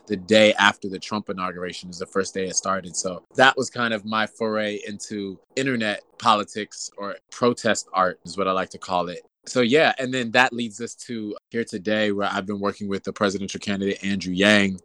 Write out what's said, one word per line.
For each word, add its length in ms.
the 100
day 380
after 340
the 100
Trump 300
inauguration 600
is 100
the 60
first 280
day 140
it 80
started. 400
So 280
that 200
was 140
kind 240
of 120
my 200
foray 640
into 520
internet 460
politics, 800
or 200
protest 640
art 320
is 120
what 100
I 60
like 180
to 80
call 300
it. 120
So, 160
yeah, 380
and 140
then 180
that 220
leads 260
us 160
to 280
here 160
today, 480
where 180
I've 140
been 160
working 260
with 160
the 80
presidential 480
candidate, 420
Andrew 320
Yang, 500